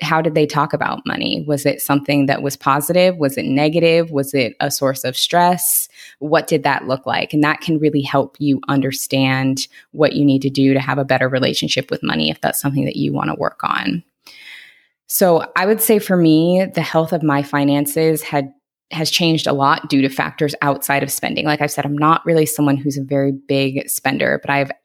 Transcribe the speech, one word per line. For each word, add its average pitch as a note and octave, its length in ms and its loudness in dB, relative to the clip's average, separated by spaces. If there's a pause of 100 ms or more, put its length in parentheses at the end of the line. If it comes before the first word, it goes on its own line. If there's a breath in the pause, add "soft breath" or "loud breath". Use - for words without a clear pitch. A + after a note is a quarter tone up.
how D#3+ 200 0
did D#3+ 140 -2
they D#3 100 4
talk D3 280 -2
about - 320 -4
money? - 420 -4
Was D3 180 -2
it - 160 -2
something C#3+ 440 0
that C3+ 160 0
was C#3 160 -6
positive? F3 580 2
Was C#3+ 220 -2
it - 80 -4
negative? E3 640 2
Was C#3 220 -2
it B2 260 -2
a C#3+ 100 -2
source C3+ 360 -2
of B2+ 100 -4
stress? - 720 0 (320 loud breath)
What D3+ 280 0
did D3+ 160 0
that C#3 260 -2
look C3+ 160 -4
like? - 260 -2
And D3+ 140 2
that D3+ 160 0
can D#3 180 -2
really D3 220 2
help - 380 -2
you C#3 280 0
understand C3+ 1000 0 (220 loud breath)
what C#3+ 200 2
you C#3+ 140 2
need C3+ 160 4
to C#3 80 -2
do C3+ 240 2
to C3+ 80 2
have C3+ 160 -2
a C#3 80 -2
better C3 240 0
relationship C3 600 -2
with - 140 -6
money D#2 260 -2
if - 120 -6
that's - 180 -2
something C#3 240 -2
that - 140 -4
you C#3+ 160 -2
want D3+ 160 -4
to D#3 60 -4
work - 280 -6
on. - 400 -4 (1040 loud breath)
So F3 480 2
I F3+ 100 2
would G#3+ 140 2
say A3 180 4
for G3 200 0
me, E3+ 480 4
the F3+ 160 -4
health D#3+ 320 0
of D#3+ 100 -2
my C#3+ 180 2
finances C#3+ 800 0
had, C#3 320 -4 (380)
has D#3+ 180 -4
changed D#3+ 380 2
a C3+ 60 2
lot C#3 340 0
due C#3 140 2
to C3+ 80 2
factors D3 520 -2
outside C#3 400 0
of C#3 80 -4
spending. C3+ 360 -4
Like D3 160 0
I D3 60 0
said, C#3+ 180 -4
I'm D3 120 -2
not D#3 280 2
really D#3+ 200 2
someone D3 300 0
who's C#3 220 -4
a C#3 40 -4
very C#3 300 0
big C3+ 580 -2
spender, C#3 540 -2
but - 60 -4
I've C#3 200 0 (160)